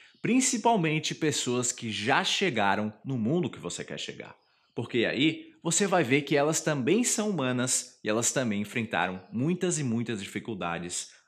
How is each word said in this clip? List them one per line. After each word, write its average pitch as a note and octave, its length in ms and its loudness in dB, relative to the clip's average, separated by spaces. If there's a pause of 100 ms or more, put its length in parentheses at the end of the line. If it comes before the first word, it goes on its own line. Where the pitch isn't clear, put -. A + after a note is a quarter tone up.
(200)
principalmente G#3+ 920 2
pessoas B2+ 580 0
que A#2 180 -6
já A2 320 2
chegaram G#2+ 680 2 (120)
no C3+ 120 -2
mundo B2 340 2
que - 80 -14
você D#2+ 260 -8
quer D2+ 140 -10
chegar. - 380 -10 (380)
Porque A#2 300 0
aí A2 480 0 (100)
você E3+ 240 2
vai F3+ 180 4
ver C3+ 180 4
que D3 140 0
elas D3+ 240 2
também D#3 440 2
são G#3+ 260 0
humanas B2+ 720 -2
e - 60 -4
elas A2+ 240 2
também A2+ 280 0
enfrentaram F#2+ 600 -2 (100)
muitas E3 460 0
e D3+ 60 -2
muitas A#2 380 -2
dificuldades F2 880 -6 (160)